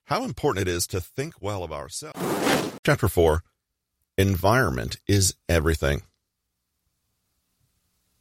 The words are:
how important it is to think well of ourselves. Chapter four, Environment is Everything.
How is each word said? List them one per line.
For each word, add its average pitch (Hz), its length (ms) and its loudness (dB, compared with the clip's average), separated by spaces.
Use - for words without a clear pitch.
how 196 180 -2
important 120 440 -2
it 90 40 0
is 87 160 -2
to 98 120 -4
think - 420 -8
well 98 220 -6
of 78 80 -10
ourselves. 73 480 -12
Chapter 131 240 2
four, 80 360 4
Environment 98 800 2
is 95 280 2
Everything. 78 540 2